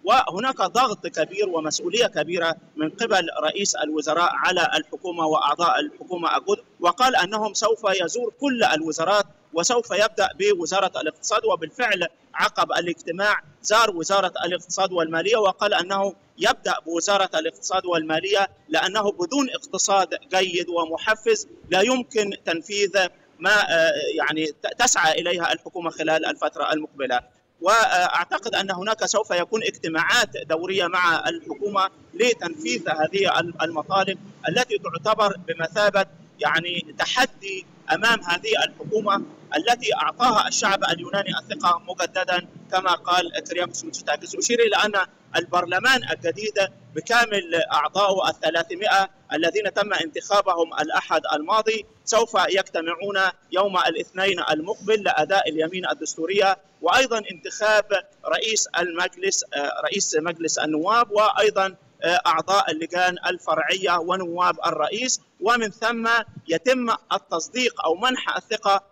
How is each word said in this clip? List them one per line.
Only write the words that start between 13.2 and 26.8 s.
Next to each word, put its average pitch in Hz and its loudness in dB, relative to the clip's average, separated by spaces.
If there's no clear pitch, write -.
زار 214 2
وزارة 180 0
الاقتصاد 180 -2
والمالية 170 0
وقال 202 2
أنه 190 0
يبدأ 196 0
بوزارة 185 0
الاقتصاد 185 -4
والمالية، 175 0
لأنه 190 0
بدون 247 -2
اقتصاد 190 0
جيد 180 0
ومحفز 170 0
لا 185 4
يمكن 226 0
تنفيذ 196 -2
ما، 185 2
آه، 165 4
يعني 156 0
ت-، - -6
تسعى 170 2
إليها 170 -2
الحكومة 170 -6
خلال 156 0
الفترة 151 -2
المقبلة. 139 -4